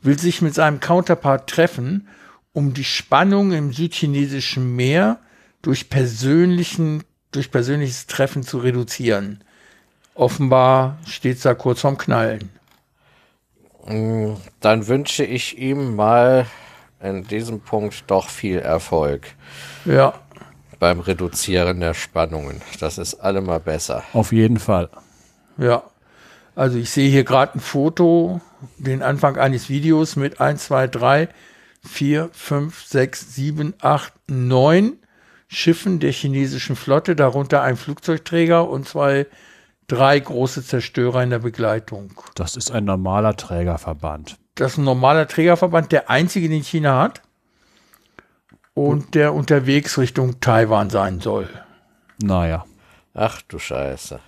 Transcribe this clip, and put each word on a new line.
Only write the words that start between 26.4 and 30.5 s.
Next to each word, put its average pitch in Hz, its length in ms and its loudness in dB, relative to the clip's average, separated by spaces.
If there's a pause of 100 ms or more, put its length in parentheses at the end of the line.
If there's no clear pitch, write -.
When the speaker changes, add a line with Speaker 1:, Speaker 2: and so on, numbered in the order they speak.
Speaker 1:
Also 127 240 0
ich 117 140 -4
sehe 139 180 2
hier 135 140 4
gerade 135 340 2
ein - 40 -8
Foto, 170 800 0 (360)
den 135 240 -4
Anfang 135 360 0
eines 131 320 0
Videos 156 480 2
mit 139 240 -2
eins, 143 240 -2